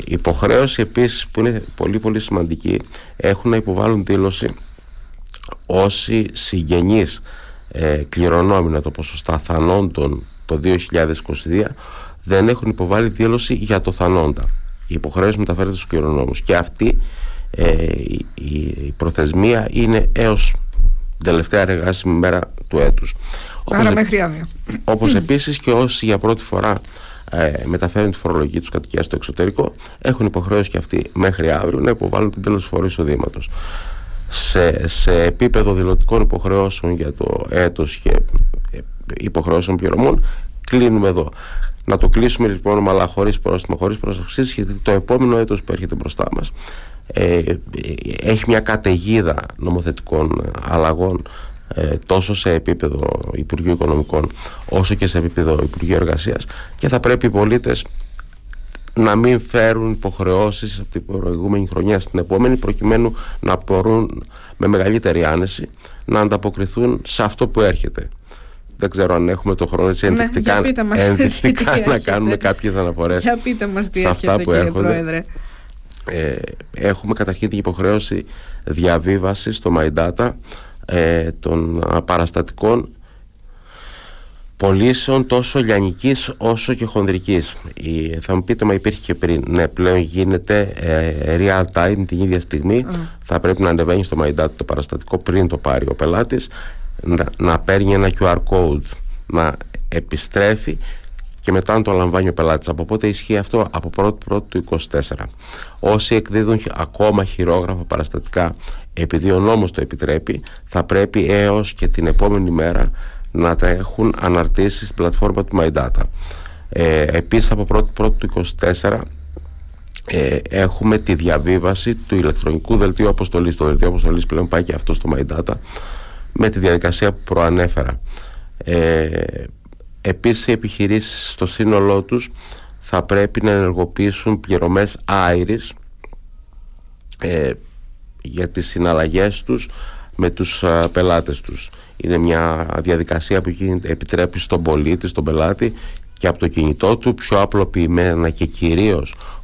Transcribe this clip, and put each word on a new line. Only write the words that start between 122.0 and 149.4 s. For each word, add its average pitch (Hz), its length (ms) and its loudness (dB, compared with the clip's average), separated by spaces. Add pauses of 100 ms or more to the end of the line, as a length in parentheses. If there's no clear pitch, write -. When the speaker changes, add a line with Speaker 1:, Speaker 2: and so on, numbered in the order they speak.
Speaker 1:
ηλεκτρονικού 80 640 2
δελτίου - 320 4
αποστολής. 87 480 0
Το 80 80 -2
δελτίο 87 240 6
αποστολής 85 380 4
πλέον 85 220 0
πάει 85 140 2
και - 120 -2
αυτό 76 200 0
στο - 200 0
My 69 220 -2
Data, - 180 -2 (800)
με 113 160 2
τη 98 100 -2
διαδικασία 87 540 2
που - 120 -8
προανέφερα. 87 760 2 (560)
Ε, 82 520 0 (920)
επίσης, 110 460 0
οι 127 60 4
επιχειρήσεις 107 800 -2
στο - 160 -4
σύνολό 101 560 4
τους 120 280 -4 (480)
θα - 240 -2
πρέπει 101 400 0
να 107 80 4
ενεργοποιήσουν 98 920 0
πληρωμές 95 640 0
άειρης, 90 680 0 (1500)
ε, 78 300 0 (720)
για 85 260 -6
τις 87 180 -6
συναλλαγές 87 760 2
τους - 260 -4 (480)
με 90 140 2
τους, - 340 -4
α, 85 280 4
πελάτες 85 480 0
τους. - 280 -12 (280)
Είναι 85 220 0
μια 82 480 2 (160)
διαδικασία 82 580 0
που 90 100 -4
γίνεται, 90 380 -4
επιτρέπει 87 500 -2
στον 85 240 -2
πολίτη, 80 460 0
στον 82 160 -4
πελάτη, 80 480 0 (460)
και - 80 -2
από 87 120 0
το 87 100 0
κινητό 78 480 2
του 123 180 0
πιο - 260 0
απλοποιημένα 87 920 2
και 80 160 -4
κυρίως 85 680 0 (300)